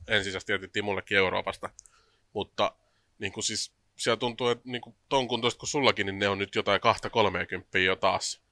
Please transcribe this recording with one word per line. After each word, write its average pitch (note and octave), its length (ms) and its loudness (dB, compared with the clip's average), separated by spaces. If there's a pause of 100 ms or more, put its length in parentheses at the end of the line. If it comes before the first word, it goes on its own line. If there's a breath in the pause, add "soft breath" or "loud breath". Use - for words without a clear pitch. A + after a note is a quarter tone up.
(160)
ensisijaisesti F#2+ 360 -2
jätettiin G2 340 -4
mullekin G2+ 320 -2
Euroopasta. F#2+ 520 0 (640 loud breath)
Mutta G2+ 420 -2 (440)
niinku G2+ 220 -6
siis - 320 -4 (220)
siellä A#2 220 0
tuntuu, A#2+ 300 -2
että A#2+ 220 0
niinku A#2+ 260 -10 (140)
ton C3+ 180 2
kuntoiset A#2 320 -2
kuin - 100 -8
sullakin, G#2+ 360 2
niin G2 140 -4
ne G2+ 100 4
on G2 80 2
nyt G2 180 -4
jotain G2+ 260 2
kahta G#2+ 280 2
kolmeakymppiä F#2 720 0
jo F#2 140 4
taas - 460 -2 (100)